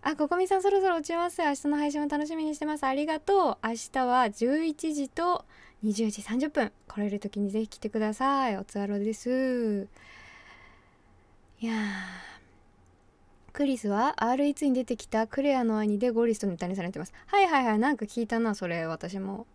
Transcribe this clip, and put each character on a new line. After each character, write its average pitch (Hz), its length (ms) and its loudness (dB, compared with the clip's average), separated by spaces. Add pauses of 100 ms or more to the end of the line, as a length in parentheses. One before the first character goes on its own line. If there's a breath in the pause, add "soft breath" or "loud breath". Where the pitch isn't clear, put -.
あ、 302 140 -2
こ 302 120 2
こ 349 80 2
み 370 120 2
さ 381 100 4
ん、 370 60 0
そ 403 80 6
ろ 392 100 4
そ 381 80 4
ろ 349 60 2
落 320 80 -2
ち 330 120 -4
ま 349 140 0
す。 349 140 -2
明 294 100 4
日 285 140 -4
の 294 100 2
配 294 140 0
信 294 100 -2
も 294 60 -2
楽 294 180 -2
し 320 100 -6
み 320 80 -2
に 302 120 -2
し 294 40 -14
て 302 60 -2
ま 302 140 -4
す。 277 60 -2
あ 262 80 2
り 285 120 0
が 311 140 -2
と 370 440 4
う。 220 40 0
明 226 80 0 (160)
日 254 140 0
は 247 260 4
十 269 320 0
一 311 320 -2
時 277 140 -2
と 349 360 0 (380 loud breath)
二 214 100 2
十 214 160 0
時 208 140 -10
三 226 160 -2
十 302 100 0
分。 247 220 0 (160)
来 - 140 -6
れ 208 80 0
る 202 100 -4
時 202 200 -8
に 202 120 -2
ぜ 220 100 -2
ひ 214 60 -4
来 - 100 -18
て 214 120 -6
く 220 100 -2
だ 214 160 -2
さ 269 340 2
い。 196 80 -2
お 196 60 -6
つ - 160 -8
わ 202 80 -2
ろ 202 100 -2
で 214 160 -2
す。 240 760 0 (1700 loud breath)
い 226 40 -6
や 226 80 -2
ー。 - 20 -2 (1800 loud breath)
ク 285 140 0
リ 269 120 2
ス 214 120 -4
は 220 340 0
ア 226 40 0
ー 254 100 2
ル 285 80 4
イ 294 60 2
ー - 20 0
ツ 302 120 -2
に 269 80 4
出 247 120 0
て 233 100 -2
き - 100 -14
た 220 220 0
ク - 140 -2
レ 277 160 4
ア 247 80 2
の 220 140 2
兄 208 200 0
で 247 120 2
ゴ 226 140 2
リ 233 80 2
ス 208 60 -4
と 202 80 -2
ネ 175 80 -2
タ 175 120 -4
に 185 100 -4
さ 190 60 -4
れ 175 80 -6
て 151 80 -8
ま 165 60 -8
す。 - 80 -18 (120)
は 403 160 4
い 381 60 6
は 311 120 4
い 254 60 2
は 220 80 4
い。 214 60 4
な 262 120 4
ん 262 60 0
か 214 80 -4
聞 - 160 -6
い 220 60 -2
た 226 120 -2
な、 226 160 0
そ 185 140 -6
れ、 170 160 -2
私 175 340 -6
も。 196 360 -8